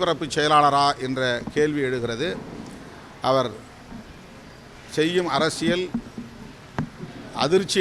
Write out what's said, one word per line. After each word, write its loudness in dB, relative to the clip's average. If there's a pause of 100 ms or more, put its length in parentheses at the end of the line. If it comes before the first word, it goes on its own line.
பரப்பு 0
செயலாளரா 6 (200)
என்ற -2 (340)
கேள்வி 2
எழுகிறது. -2 (1000)
அவர் 4 (1500)
செய்யும் 2
அரசியல் 2 (1600)
அதிர்ச்சி 4